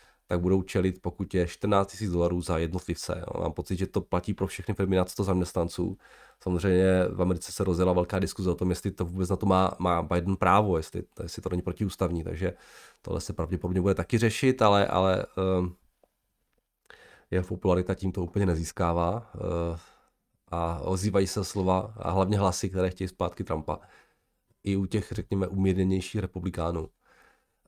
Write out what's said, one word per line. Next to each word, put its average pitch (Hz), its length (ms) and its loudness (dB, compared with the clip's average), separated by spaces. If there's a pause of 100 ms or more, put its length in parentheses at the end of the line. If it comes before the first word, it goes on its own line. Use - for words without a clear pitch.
(280)
tak 90 120 0
budou 92 220 4
čelit 92 400 0
pokutě 87 460 -2
čtrnáct 98 440 0
tisíc 104 200 -4
dolarů 87 300 2
za 85 160 -2
jednotlivce, 85 640 -4
jo. 85 220 -8
Mám 85 120 -2
pocit, 92 240 -4
že 92 100 -2
to 98 140 -2
platí 92 320 -2
pro 98 140 -2
všechny - 260 -6
firmy 95 220 0
nad 92 140 2
sto - 140 -4
zaměstnanců. 90 760 0 (460)
Samozřejmě 92 680 4
v 92 100 -4
Americe 90 300 0
se - 120 -4
rozjela 90 300 2
velká 90 260 0
diskuze 90 320 0
o 82 40 0
tom, 92 140 0
jestli 90 220 -2
to 90 140 -4
vůbec 90 240 -2
na 98 60 0
to 98 100 -2
má, 95 340 4
má 87 220 0
Biden 90 340 0
právo, 95 420 4
jestli, 85 260 -6 (200)
jestli - 180 -10
to 90 80 -6
není 90 120 0
protiústavní, 87 640 -2
takže 85 300 -4 (480)
tohle 85 200 -4
se - 120 -8
pravděpodobně 87 480 -2
bude 95 140 2
taky 104 220 0
řešit, 120 440 2
ale, 101 260 6
ale, 95 380 2 (340)
ehm, 90 140 -2 (1600)
jeho 90 140 0
popularita 92 500 0
tímto 92 280 -2
úplně 101 220 0
nezískává, 85 920 0
eh, 85 440 -4 (720)
a 85 280 -4
ozývají 95 480 0
se 98 160 -4
slova 95 540 0
a 85 140 -4
hlavně 95 280 2
hlasy, 95 300 0
které 92 200 0
chtějí 92 180 -4
zpátky - 360 -4
Trumpa. 78 360 -4 (840)
I 98 120 0
u 98 100 0
těch, 101 260 -4
řekněme, 98 360 -2
umírněnějších 95 760 2
republikánů. 85 640 -4 (800)